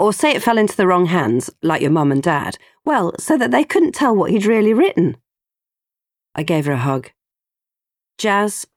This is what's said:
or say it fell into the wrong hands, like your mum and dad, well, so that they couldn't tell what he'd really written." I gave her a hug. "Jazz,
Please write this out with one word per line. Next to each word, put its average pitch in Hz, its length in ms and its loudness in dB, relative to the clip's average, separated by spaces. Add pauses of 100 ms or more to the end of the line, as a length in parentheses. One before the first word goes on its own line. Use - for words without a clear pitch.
or 208 140 2
say 302 160 0
it - 120 -2
fell 233 140 2
into 214 200 0
the 202 100 2
wrong 180 200 2
hands, 131 440 -2 (120)
like 156 200 0
your 143 80 0
mum 151 200 2
and 139 120 0
dad, 151 340 -2 (260)
well, 233 360 -2
so - 180 -2
that 240 140 0
they 254 140 2
couldn't - 300 0
tell 240 220 2
what 185 140 0
he'd 202 160 0
really 220 260 2
written." 214 460 0 (1160)
I 151 80 -6
gave 156 220 -2
her 143 80 -2
a 127 180 -2
hug. 131 200 -6 (1080)
"Jazz, 208 500 -2 (100)